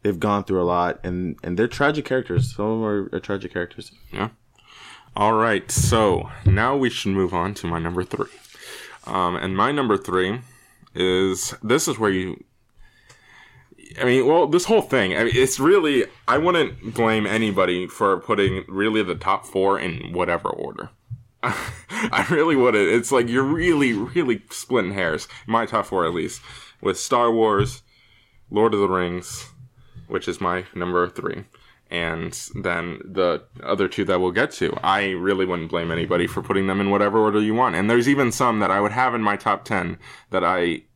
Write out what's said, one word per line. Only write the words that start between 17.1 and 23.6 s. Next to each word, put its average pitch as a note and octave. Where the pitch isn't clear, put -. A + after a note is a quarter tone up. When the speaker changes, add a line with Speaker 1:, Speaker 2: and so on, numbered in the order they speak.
Speaker 2:
anybody F#2
for G2
putting G2
really G#2+
the F2+
top F#2
four G2
in E2+
whatever F2
order. -
<laughs> -
I -
really D#3+
wouldn't. A2
It's A#2
like, A#2+
you're B2
really, D3+